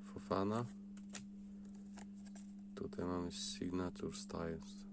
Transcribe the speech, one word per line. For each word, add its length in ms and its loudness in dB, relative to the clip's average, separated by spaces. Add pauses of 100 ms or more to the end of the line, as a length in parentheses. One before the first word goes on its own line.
Fofana. 600 4 (2000)
Tutaj 300 0
mamy 260 4
Signature 880 2
Styles 760 -2